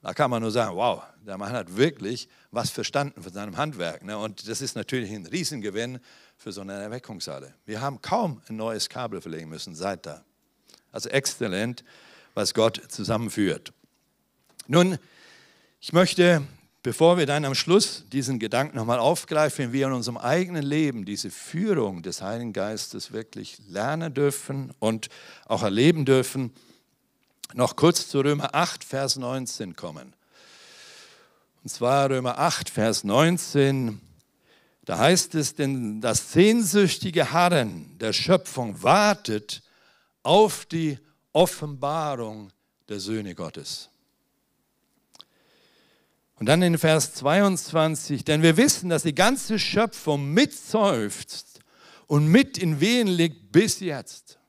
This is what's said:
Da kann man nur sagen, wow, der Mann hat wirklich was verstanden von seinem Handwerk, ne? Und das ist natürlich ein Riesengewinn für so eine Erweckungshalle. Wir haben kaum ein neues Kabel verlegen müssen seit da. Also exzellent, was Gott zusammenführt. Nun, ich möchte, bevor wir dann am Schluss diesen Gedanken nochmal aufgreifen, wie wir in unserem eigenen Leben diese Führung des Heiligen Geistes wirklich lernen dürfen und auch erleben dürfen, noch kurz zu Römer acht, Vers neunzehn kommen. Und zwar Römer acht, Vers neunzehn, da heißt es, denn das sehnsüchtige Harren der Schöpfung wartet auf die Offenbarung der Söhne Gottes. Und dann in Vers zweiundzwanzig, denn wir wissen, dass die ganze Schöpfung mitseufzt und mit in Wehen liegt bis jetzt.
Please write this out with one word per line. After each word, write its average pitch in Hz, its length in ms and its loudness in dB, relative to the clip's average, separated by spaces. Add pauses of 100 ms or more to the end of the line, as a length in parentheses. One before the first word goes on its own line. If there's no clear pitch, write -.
Da 87 120 -8
kann 135 160 0
man 117 120 -2
nur 110 100 -4
sagen, 107 240 -2
wow, 110 280 -2 (220)
der 98 120 -12
Mann 101 160 -10
hat 92 240 -8
wirklich 120 500 -2 (240)
was 110 180 -4
verstanden 139 540 -6
von 92 80 -16
seinem 101 240 -12
Handwerk, 92 480 -6
ne? 104 140 -10
Und 104 300 -12
das 110 140 -8
ist 127 140 -8
natürlich 113 360 -6
ein 98 140 -12
Riesengewinn 120 760 -6 (380)
für - 140 -14
so 98 100 -12
eine 98 120 -12
Erweckungshalle. 98 800 -12 (120)
Wir 107 160 -10
haben 139 200 -8
kaum 185 480 -4
ein 110 80 -8
neues 110 320 -6
Kabel 110 320 -10
verlegen 80 260 -12
müssen 80 260 -14
seit 90 320 -8
da. 76 180 -14 (680)
Also - 180 -10
exzellent, 117 760 -4 (520)
was 104 180 -2
Gott 110 340 2
zusammenführt. 104 840 -4 (960)
Nun, 175 300 4 (840)
ich - 100 -12
möchte, 175 500 4 (420)
bevor 165 340 4
wir 160 80 2
dann 147 180 0
am 139 100 -2
Schluss - 600 2
diesen 131 260 -2
Gedanken 113 380 -2
nochmal 117 220 0
aufgreifen, 151 680 0
wie 117 40 -6
wir 135 140 0
in 131 60 -2
unserem 120 240 -6
eigenen 165 460 -2
Leben 143 400 -2
diese 98 280 -8
Führung 151 680 -4
des 85 200 -10
Heiligen 113 320 -8
Geistes 101 580 -8
wirklich 110 560 -12
lernen 135 460 -6
dürfen 139 680 -4
und 110 300 -4 (380)
auch 110 160 -2
erleben 135 420 2
dürfen, 131 480 2 (1000)
noch 123 220 0
kurz 165 320 4
zu 139 140 -2
Römer 143 340 0
acht, 170 300 -2
Vers 135 320 -4
neunzehn 123 580 -8
kommen. 71 400 -16 (1500)
Und - 80 -16
zwar 135 400 2
Römer 127 300 -2
acht, 156 300 0
Vers 110 340 0
neunzehn, 135 960 2 (840)
da 90 120 -4
heißt 165 380 4
es, 151 200 -2
denn 127 440 -4
das 113 320 -2
sehnsüchtige 185 1040 4
Harren 151 640 2
der 110 140 -2
Schöpfung 131 680 0
wartet 170 800 2 (600)
auf 190 420 4
die 160 320 -4 (360)
Offenbarung 143 1160 -2 (380)
der 104 100 -8
Söhne 101 360 -6
Gottes. - 540 -12 (2500)
Und 107 100 -4
dann 165 160 6
in 170 160 4
Vers 156 340 2
zweiundzwanzig, 160 1120 0
denn 151 160 2
wir 160 160 8
wissen, 185 320 4
dass 165 140 2
die 156 100 0
ganze 208 460 2
Schöpfung 147 760 0
mitseufzt 196 1300 0 (480)
und 151 200 4
mit 180 300 6
in 160 240 0
Wehen 233 260 4
liegt 170 440 0
bis 208 280 4
jetzt. - 680 -10